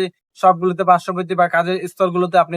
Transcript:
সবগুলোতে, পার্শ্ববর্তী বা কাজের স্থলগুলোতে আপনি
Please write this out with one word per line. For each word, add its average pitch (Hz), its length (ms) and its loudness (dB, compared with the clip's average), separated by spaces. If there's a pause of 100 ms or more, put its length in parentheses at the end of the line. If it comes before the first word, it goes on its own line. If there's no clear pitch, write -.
(400)
সবগুলোতে, 180 500 2
পার্শ্ববর্তী 180 500 -2
বা 175 140 4
কাজের 170 220 0 (160)
স্থলগুলোতে 180 520 -2
আপনি 165 120 -6